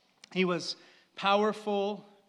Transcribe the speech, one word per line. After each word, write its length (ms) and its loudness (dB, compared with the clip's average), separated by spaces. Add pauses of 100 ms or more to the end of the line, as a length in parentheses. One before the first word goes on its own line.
(320)
He 100 2
was 320 -2 (400)
powerful 880 0 (260)